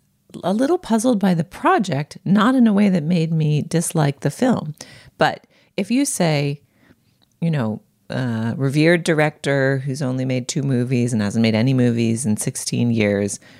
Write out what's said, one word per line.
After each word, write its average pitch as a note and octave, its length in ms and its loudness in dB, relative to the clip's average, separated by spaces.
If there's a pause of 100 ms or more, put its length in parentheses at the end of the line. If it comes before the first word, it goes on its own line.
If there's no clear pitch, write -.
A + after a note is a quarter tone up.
(440)
a F3+ 100 0
little C#4 240 0
puzzled A3+ 420 0
by F#3+ 140 2
the E3 100 0
project, F#3 800 -2
not G#3+ 320 2
in A#3+ 120 6
a G#3 60 2
way G#3 160 4
that F3+ 140 0
made E3 300 0
me D3+ 300 2
dislike D#3+ 560 0
the - 100 -2
film. D#3 460 -2 (420)
But - 300 0 (280)
if - 140 -4
you C4 160 0
say, D3 560 -2 (800)
you E3+ 80 0
know, A#2+ 320 -2 (280)
uh, A#2 480 -4
revered D3+ 460 2
director C#3 760 0
who's C3+ 220 -6
only C3 240 -4
made B2+ 220 -4
two C#3+ 160 -4
movies B2 500 0
and G#2+ 80 0
hasn't G#2 220 0
made A2 120 2
any B2+ 180 2
movies A#2 520 0
in G#2+ 120 0
sixteen A#2+ 540 -2
years, G#2 480 0 (200)